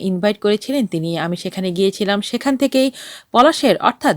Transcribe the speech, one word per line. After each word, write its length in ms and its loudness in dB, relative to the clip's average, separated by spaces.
ইনভাইট 300 0
করেছিলেন 480 -2
তিনি। 300 -4
আমি 200 -2
সেখানে 340 -6
গিয়েছিলাম। 500 0
সেখান 360 -2
থেকেই 300 2
পলাশের 500 4
অর্থাৎ 360 0